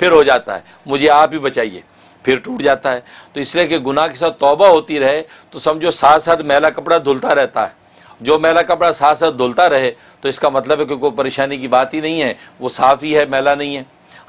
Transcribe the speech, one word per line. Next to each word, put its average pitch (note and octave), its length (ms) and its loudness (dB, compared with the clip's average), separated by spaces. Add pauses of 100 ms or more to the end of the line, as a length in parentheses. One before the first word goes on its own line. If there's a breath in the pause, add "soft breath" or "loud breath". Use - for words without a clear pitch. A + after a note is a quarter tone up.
फिर F3 120 0
हो D3+ 120 8
जाता B2 300 0
है, F2+ 100 -12 (240 soft breath)
"मुझे C#3 200 0
आप D3+ 240 4
ही D#3 60 -6
बचाइए", A#2 440 -6 (420 soft breath)
फिर C3 140 0
टूट B2+ 240 -12
जाता C#3 280 0
है। B2 140 -6 (300 loud breath)
तो C#3+ 60 -8
इसलिए E3 260 -2
कि D#3 120 -2
गुनाह C#3 300 -2
के - 60 -14
साथ E3 160 -2
तौबा D3+ 380 4
होती D#3 300 2
रहे, C#3 220 0
तो - 380 -18
समझो D#3 320 -2
साथ D3 280 4
साथ D#3+ 240 0
मैला D3 280 2
कपड़ा E3 280 -2
धुलता C#3 340 -2
रहता B2 320 -2
है। - 120 -10 (460 soft breath)
जो C#3+ 160 2
मैला E3 240 2
कपड़ा E3+ 280 0
साथ D3 240 2
साथ D#3 180 -2
धुलता B2 340 0
रहे, C3 240 0 (320 soft breath)
तो C3+ 60 -4
इसका C#3+ 220 -2
मतलब C3+ 300 -2
है D3+ 60 -4
कि D3 100 -6
कोई C3+ 140 -2
परेशानी C3+ 480 -4
की B2+ 100 -10
बात B2+ 260 0
ही D#3+ 60 -6
नहीं D#3+ 200 -4
है, B2 160 -4 (240 loud breath)
वो B2+ 80 -6
साफ़ C3 360 0
ही D3+ 80 -4
है, D3 160 2
मैला C3+ 260 0
नहीं C#3+ 200 -6
है। C3 240 -14 (300 loud breath)